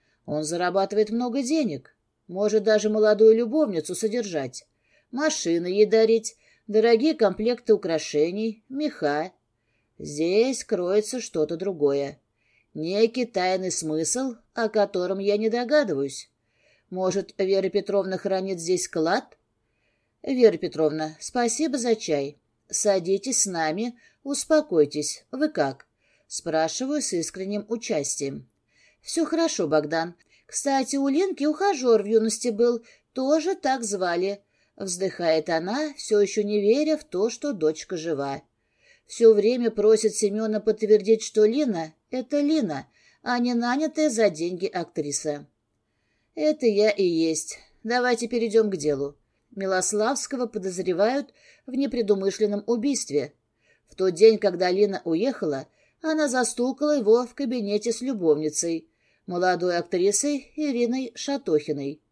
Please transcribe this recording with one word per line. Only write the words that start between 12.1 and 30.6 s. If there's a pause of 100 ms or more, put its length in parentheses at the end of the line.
Некий
тайный
смысл, (200)
о
котором
я
не
догадываюсь. (640)
Может,
Вера
Петровна
хранит
здесь
клад? (840)
«Вера
Петровна,
спасибо
за
чай. (300)
Садитесь
с
нами, (240)
успокойтесь.
Вы
как?» (420)
Спрашиваю
с
искренним
участием. (520)
«Всё
хорошо,
Богдан. (320)
Кстати,